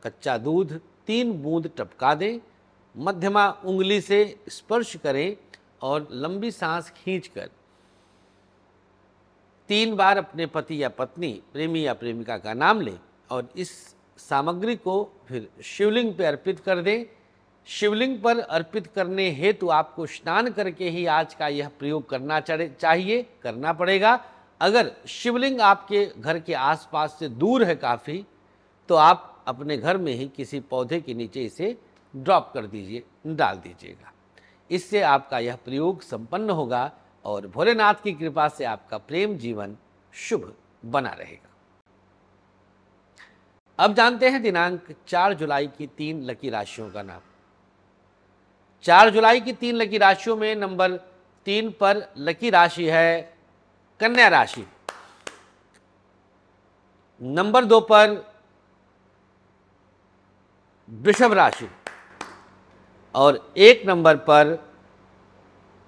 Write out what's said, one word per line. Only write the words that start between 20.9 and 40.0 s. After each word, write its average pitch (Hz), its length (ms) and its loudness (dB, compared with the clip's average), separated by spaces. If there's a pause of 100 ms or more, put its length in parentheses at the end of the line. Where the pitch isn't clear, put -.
ही 170 160 -4
आज 156 280 0
का 151 140 -6
यह 143 200 -6
प्रयोग 143 400 -8
करना 143 320 -4
चढ़े-, 160 400 -6
चाहिए, 185 420 0 (200)
करना 127 300 -6
पड़ेगा। 190 520 2 (360)
अगर 202 320 2 (140)
शिवलिंग 247 540 -2
आपके 202 460 2 (120)
घर 151 200 -4
के 165 160 -6
आसपास 151 640 -2
से 160 100 -8
दूर 202 360 2
है 170 120 0
काफ़ी, 143 500 -6 (640)
तो 180 60 4
आप - 520 4
अपने 143 300 -6
घर 151 200 -2
में 170 160 -4
ही 127 240 -8
किसी 139 240 -10
पौधे 127 400 -6
के 131 140 -12
नीचे 117 300 -8
इसे 190 340 -8 (360)
ड्रॉप 143 400 2
कर 113 120 -8
दीजिए, 104 360 -14 (240)
डाल 147 300 -2
दीजिएगा। 90 560 -20 (580)
इससे 185 320 -2
आपका 139 360 2
यह 120 180 -4
प्रयोग 151 460 -6
संपन्न 143 480 -8
होगा 135 420 -4 (320)
और 101 220 -8
भोलेनाथ 208 480 2
की 208 180 -6
कृपा 151 360 -2
से 147 160 -8
आपका 110 340 -8
प्रेम 185 380 -4
जीवन 107 400 -10 (360)